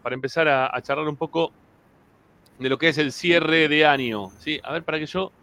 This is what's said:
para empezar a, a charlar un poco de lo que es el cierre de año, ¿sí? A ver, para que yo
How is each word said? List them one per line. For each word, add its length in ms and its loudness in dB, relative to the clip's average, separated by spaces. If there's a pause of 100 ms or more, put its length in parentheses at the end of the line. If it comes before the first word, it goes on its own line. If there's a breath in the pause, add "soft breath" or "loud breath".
para 140 -6
empezar 320 -2
a, 280 2
a 60 -6
charlar 260 -4
un 100 -6
poco 340 -2 (1080)
de 100 -2
lo 80 0
que 120 2
es 80 0
el 140 0
cierre 560 2
de 180 4
año, 540 0
¿sí? 240 -6
A 100 -8
ver, 100 -6
para 160 -6
que 60 -6
yo 260 -6 (120)